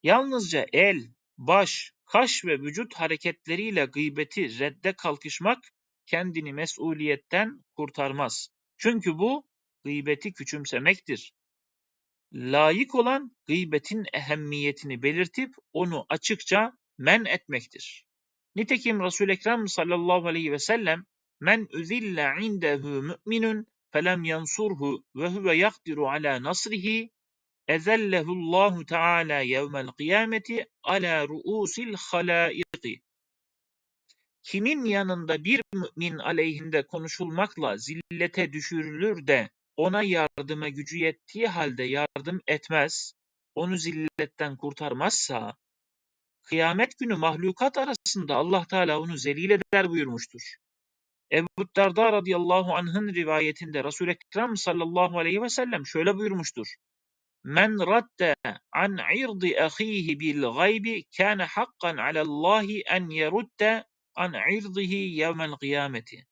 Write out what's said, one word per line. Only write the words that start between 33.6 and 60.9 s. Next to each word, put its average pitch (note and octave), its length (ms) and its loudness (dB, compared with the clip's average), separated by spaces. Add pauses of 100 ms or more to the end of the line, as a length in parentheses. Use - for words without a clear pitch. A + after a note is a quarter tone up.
Kimin B3 420 -2
yanında F3+ 600 0
bir A3 180 2 (100)
mümin E3 460 -6
aleyhinde D#3 680 -2
konuşulmakla E3 920 -4
zillete E3 760 -4
düşürülür D#3 760 -4
de B2+ 240 2 (260)
ona F#3 260 2
yardıma D3+ 640 -2
gücü D3 300 -10
yettiği F3 480 -2
halde D3 360 -2
yardım C#3+ 640 -4
etmez, D#3 680 0 (420)
onu F3+ 240 -2
zilletten D#3 800 -4
kurtarmazsa, C#3 1000 -2 (840)
kıyamet E3+ 560 2
günü A#3 180 0
mahlukat F3 600 0
arasında G3 580 -2
Allah F3 300 2
Teala E3 340 2
onu E3 180 -6
zelil C#3+ 320 -2
eder G3 380 4
buyurmuştur. C#3 540 -4 (880)
Ebu F3 440 0
Derda G3 360 4
radıyallahu F3+ 600 2
anh'ın F3+ 400 -2
rivayetinde D#3 720 0
Resul-i F3 260 -2
Ekrem A3 460 -4
sallallahu F3 600 2
aleyhi F3 240 0
ve B3 60 -2
sellem A#3 380 -2
şöyle E3+ 300 2
buyurmuştur: F#3+ 500 -4 (800)
"Men F#3+ 420 2
radde F#3 500 2 (360)
an F#3+ 260 0 (180)
irdi G3 460 0
ahihi E3 580 -2
bil D3 220 0
gaybi G3 600 2 (120)